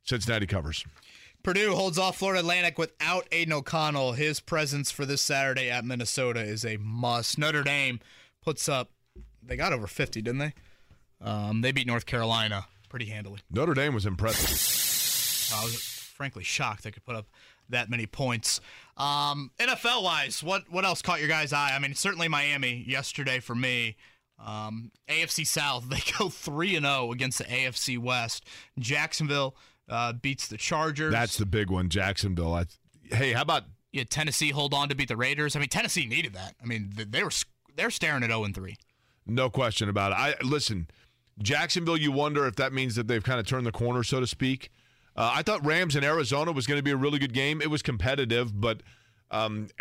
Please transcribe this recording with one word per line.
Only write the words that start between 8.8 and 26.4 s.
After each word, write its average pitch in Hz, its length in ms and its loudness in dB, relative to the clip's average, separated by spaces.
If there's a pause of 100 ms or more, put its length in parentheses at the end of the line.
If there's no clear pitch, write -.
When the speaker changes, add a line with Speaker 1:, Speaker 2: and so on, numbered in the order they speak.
Speaker 2:
they 123 120 -6
got 156 180 0
over 113 120 -2
fifty, 113 360 -4
didn't 120 180 -2
they? 147 140 -2 (680)
Um, 107 400 0
they 127 100 2
beat 131 140 0
North 117 200 0
Carolina 113 600 0 (240)
pretty 120 180 -8
handily. 101 320 -10 (120)
Speaker 1:
Notre 147 220 4
Dame 139 200 4
was 104 120 2
impressive. - 1500 0
Speaker 2:
I 110 80 -2
was 117 100 -4
frankly - 680 -10
shocked 113 400 -2
they 107 80 -10
could - 120 -20
put 117 140 -8
up 107 100 -10 (420)
that 123 200 -2
many 117 160 -2
points. 120 560 -2 (340)
Um, 143 640 0
N 240 100 2
F 240 160 -2
L 240 180 2
wise, 151 380 0
what, 180 300 -2
what 180 140 0
else 180 160 0
caught 175 180 0
your 151 80 0
guys' 156 240 2
eye? 143 240 2
I 139 40 0
mean, 139 160 -2
certainly 170 340 0
Miami 139 580 0
yesterday 135 540 -2
for 120 140 -6
me. 120 420 0 (460)
Um, 107 480 -8 (180)
A 156 120 0
F 165 80 -2
C 160 140 -2
South, 139 420 -2
<laughs> 127 40 -10
they 131 120 -2 (160)
go 196 120 0
three 165 480 -2